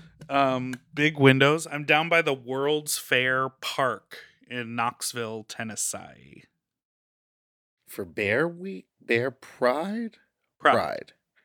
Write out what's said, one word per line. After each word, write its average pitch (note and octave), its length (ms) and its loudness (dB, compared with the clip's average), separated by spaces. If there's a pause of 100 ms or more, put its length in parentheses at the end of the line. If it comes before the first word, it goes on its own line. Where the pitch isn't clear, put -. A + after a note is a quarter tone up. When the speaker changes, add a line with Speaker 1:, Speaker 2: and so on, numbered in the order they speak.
(300)
Speaker 1:
Um, C3 440 0 (220)
big D3+ 240 0
windows. C#3 520 6
I'm D3 140 -6
down D#3 240 2
by E3 140 4
the D3 100 0
World's C#3 640 -2
Fair C3 520 0
Park - 680 -6 (320)
in A#2+ 260 -10
Knoxville, A#2 720 -6
Tennessee. - 1000 -12 (1400)
Speaker 2:
For - 180 -12
Bear G#2+ 420 -2
Week? F#3 380 -12 (160)
Bear A#2+ 300 0
Pride? F#3 880 -4 (420)
Speaker 1:
Pride. C#3+ 160 6
Speaker 2:
Pride. D#2 380 -4 (320)